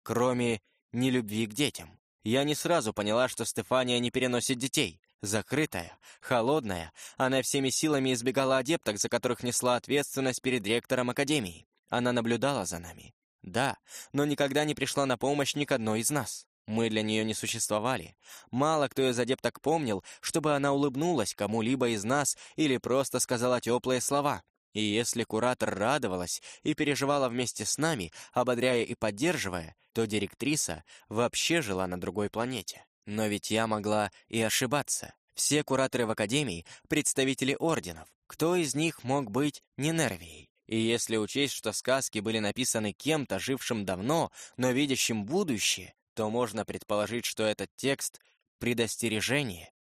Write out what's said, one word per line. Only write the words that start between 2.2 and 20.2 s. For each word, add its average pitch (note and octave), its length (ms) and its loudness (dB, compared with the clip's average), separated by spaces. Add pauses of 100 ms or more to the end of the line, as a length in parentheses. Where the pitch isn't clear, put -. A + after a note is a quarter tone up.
Я C3 220 2
не D3+ 100 0
сразу D#3+ 380 0
поняла, A2 340 2
что - 180 -6
Стефания B2 540 0
не A#2+ 100 0
переносит B2 480 0
детей. A#2 440 -2 (220)
Закрытая, G#2 760 -2 (220)
холодная, A2+ 720 0 (240)
она C3 260 2
всеми C3+ 280 0
силами C3+ 420 2
избегала C3 460 2
адепток, C3 400 0
за A#2 100 -2
которых - 340 0
несла B2 360 2
ответственность C3+ 640 -2
перед B2 260 -2
ректором B2 440 0
Академии. C3+ 540 -2 (220)
Она B2 240 2
наблюдала A#2 540 0
за E2+ 140 -6
нами. - 340 -18 (280)
Да, A2+ 360 -2 (340)
но C#3+ 140 0
никогда C#3+ 400 2
не D3+ 100 0
пришла C#3 300 0
на B2+ 120 0
помощь C#3 380 0
ни D3 80 0
к - 80 -2
одной A2 300 2
из A2 80 0
нас. C#3+ 360 -4 (220)
Мы A2+ 220 2
для A2 140 2
нее A2 200 2
не A2 100 -2
существовали. G#2+ 840 -2 (340)
Мало D3 380 2
кто C3 200 2
из A#2 80 0
адепток A#2+ 440 0
помнил, C3+ 420 0 (160)
чтобы D3+ 380 0